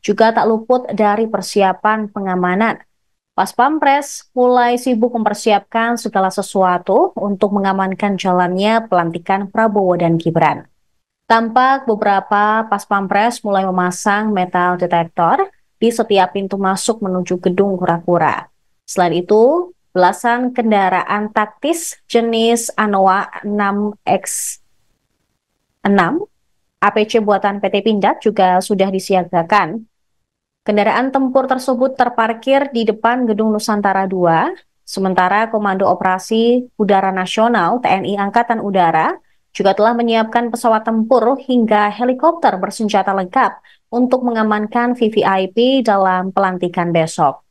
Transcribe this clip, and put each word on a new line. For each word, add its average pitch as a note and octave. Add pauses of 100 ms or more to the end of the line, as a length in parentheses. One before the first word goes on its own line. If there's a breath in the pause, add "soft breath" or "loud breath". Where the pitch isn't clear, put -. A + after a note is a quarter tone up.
juga A3
tak A3
luput A3+
dari G#3+
persiapan G#3
pengamanan. F#3 (560)
Pas G3
Pampres C#4+
mulai B3
sibuk B3
mempersiapkan A3
segala G3
sesuatu F#3+
untuk G3+
mengamankan G3
jalannya F#3+
pelantikan F3
Prabowo G3+
dan E3+
Gibran. E3 (600)
Tampak B3+
beberapa G#3
Pas G3+
Pampres G3+
mulai G3
memasang F#3
metal F3+
detektor F3 (320)
di A3+
setiap G3+
pintu G3
masuk G3
menuju F#3
Gedung F#3+
Kura-Kura. E3+ (400)
Selain F3
itu, C4+ (160)
belasan A#3+
kendaraan G#3
taktis C#4
jenis A#3
Anoa G3 (160)
enam G#3
X - (1200)
enam G3+ (480)
A G#3
P G#3+
C A#3+
buatan G3+
P G3+
T G3+
Pindad A3+
juga F#3
sudah F#3+
disiagakan. F#3 (840)
Kendaraan G#3+
tempur C4
tersebut C4
terparkir B3
di A3+
depan A#3
Gedung G#3+
Nusantara G3+
dua, F3+ (320)
sementara F#3+
Komando G3
Operasi A3+
Udara G3
Nasional G#3+
T B3
N F#3+
I G3
Angkatan G#3+
Udara F#3 (420)
juga G3
telah G#3+
menyiapkan A#3
pesawat A3+
tempur A3+
hingga A3
helikopter B3+
bersenjata G3+
lengkap G3 (300 soft breath)
untuk B3
mengamankan A3
V A3
V A3
I F#3+
P B3+
dalam F#3+
pelantikan F3+
besok. D#3+